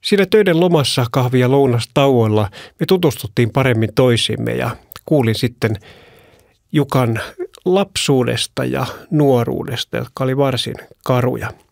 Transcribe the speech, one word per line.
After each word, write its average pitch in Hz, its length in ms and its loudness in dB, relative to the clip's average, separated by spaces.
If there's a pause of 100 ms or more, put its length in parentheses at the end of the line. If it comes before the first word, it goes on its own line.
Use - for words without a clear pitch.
Siinä 196 220 2
töiden 190 340 2
lomassa, 156 520 2
kahvi- 127 280 0
ja 123 100 2
lounastauolla 120 1000 2 (300)
me 165 60 -2
tutustuttiin 139 640 0
paremmin 123 440 0
toisiimme 117 580 0
ja 120 240 -4 (280)
kuulin 123 300 2
sitten 113 420 -2 (960)
Jukan 127 480 0 (440)
lapsuudesta 139 1000 0
ja 127 220 -4 (240)
nuoruudesta, 127 840 0
jotka 120 280 -6
oli 131 120 -2
varsin 131 380 -2 (300)
karuja. 120 460 0 (220)